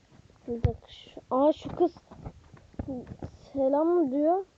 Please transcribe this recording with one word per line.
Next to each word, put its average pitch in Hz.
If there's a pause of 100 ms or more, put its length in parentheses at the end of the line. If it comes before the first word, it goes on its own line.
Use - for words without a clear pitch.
(480)
Bir 240 (100)
dakika, -
şu, - (100)
aa, 277
şu -
kız 339 (1600)
selam 277
mı 339
diyor? 330 (140)